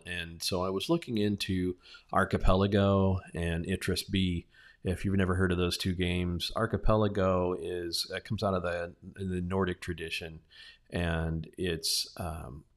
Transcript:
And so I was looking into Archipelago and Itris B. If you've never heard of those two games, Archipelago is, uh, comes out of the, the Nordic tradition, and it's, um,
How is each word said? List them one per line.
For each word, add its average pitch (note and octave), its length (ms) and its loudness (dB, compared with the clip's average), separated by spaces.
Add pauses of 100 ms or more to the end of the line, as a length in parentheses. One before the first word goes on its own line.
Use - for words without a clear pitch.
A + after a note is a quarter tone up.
And F2 380 -8
so F2+ 200 -2
I F#2 60 0
was F#2+ 200 -4
looking D#3+ 280 0
into F#2+ 580 0 (380)
Archipelago G2 1080 4 (140)
and E2+ 320 -2
Itris F2+ 440 -2
B. F#2 360 0 (400)
If F2+ 180 -2
you've G2 140 2
never F#2 180 2
heard F#2 160 4
of F2 60 2
those F2 200 2
two F#2+ 160 0
games, F2 640 0
Archipelago G2 1040 2
is, F2 560 -4
uh, F#2 80 -6
comes A2 200 -4
out G2 100 2
of F2 100 0
the, F2 300 -4 (200)
the F#2 280 -4
Nordic F2+ 400 0
tradition, E2 580 -8 (500)
and E2 680 -2
it's, E2+ 580 -2
um, D#2+ 480 -10 (140)